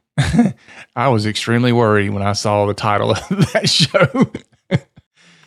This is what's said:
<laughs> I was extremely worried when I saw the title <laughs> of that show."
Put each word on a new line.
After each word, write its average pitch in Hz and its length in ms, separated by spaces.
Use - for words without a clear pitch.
<laughs> - 540
I 123 120
was 110 180
extremely 117 460
worried 107 380
when 101 120
I 101 100
saw 104 320
the 101 80
title 107 380
<laughs> - 0
of 190 420
that - 160
show." - 640